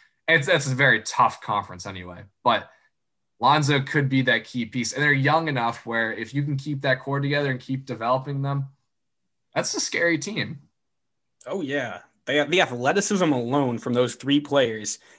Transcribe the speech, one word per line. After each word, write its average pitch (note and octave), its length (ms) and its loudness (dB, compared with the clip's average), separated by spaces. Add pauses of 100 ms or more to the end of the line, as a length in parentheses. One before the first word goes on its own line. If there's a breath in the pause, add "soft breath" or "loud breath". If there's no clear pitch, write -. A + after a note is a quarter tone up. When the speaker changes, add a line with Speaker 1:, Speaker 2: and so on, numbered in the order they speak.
(280 soft breath)
Speaker 1:
It's, D#3 200 4
that's D#3 200 2
a C3 80 -2
very B2 260 4
tough - 400 0
conference G2 440 -6
anyway. F2+ 380 -12 (200)
But A2 260 0 (720 soft breath)
Lonzo C#3 420 4
could C#3 280 0
be C3 140 4
that A2+ 220 2
key A#2+ 200 -6
piece. A#2 280 -6
And C#3 100 -2
they're D3 80 4
young D3 360 2
enough A#2 380 -2
where A2+ 280 -2
if A2+ 200 -8
you C#3+ 100 -2
can D3 120 -2
keep C3+ 260 -6
that C3 200 0
core C#3 180 -4
together C#3+ 320 0
and B2+ 80 -6
keep C3 260 -8
developing C3 560 -2
them, C#3 260 -2 (840)
that's - 200 -2
a - 60 -4
scary E3+ 380 0
team. - 420 -6 (840)
Speaker 2:
Oh, E3+ 160 -6
yeah. C3 380 -4 (260)
They C#3 120 0
have D3 120 2
the F3+ 120 4
athleticism E3 720 2
alone B2+ 460 0
from B2 160 -4
those A#2+ 220 2
three C#3+ 240 2
players. B2 580 0 (220 soft breath)